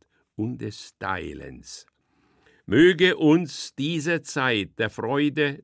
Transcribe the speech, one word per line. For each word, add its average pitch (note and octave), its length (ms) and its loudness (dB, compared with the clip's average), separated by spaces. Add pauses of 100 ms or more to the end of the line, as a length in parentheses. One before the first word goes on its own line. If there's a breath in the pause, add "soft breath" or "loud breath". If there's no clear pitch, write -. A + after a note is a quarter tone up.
(360)
und A#2+ 240 -6
des - 380 -12
Teilens. D2 880 -10 (840 soft breath)
Möge F3 500 6
uns D#3 580 2
diese D#3 460 -2
Zeit B2+ 560 -2
der A2 120 0
Freude, C#3+ 760 -2